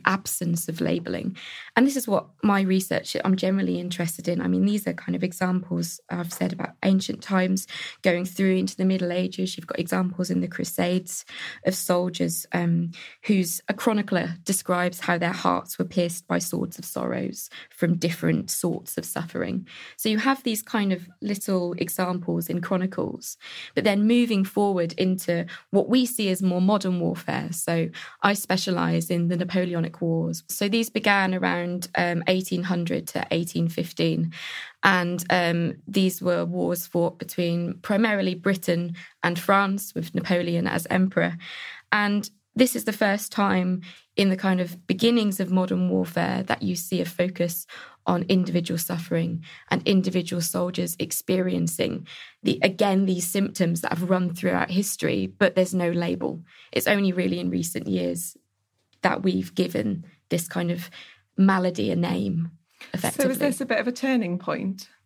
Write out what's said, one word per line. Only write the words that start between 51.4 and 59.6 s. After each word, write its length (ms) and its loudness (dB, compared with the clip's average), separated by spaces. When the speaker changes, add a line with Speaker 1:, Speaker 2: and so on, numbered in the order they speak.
Speaker 1:
the, 200 2
again, 420 0
these 220 -2
symptoms 540 -2
that 120 -6
have 160 -2
run 240 0
throughout 380 -2
history, 560 -2
but 280 2
there's 180 2
no 180 0
label. 500 -2
It's 160 0
only 260 4
really 260 0
in 120 -2
recent 360 -2
years 480 -2
that 220 2
we've 300 0
given 500 -2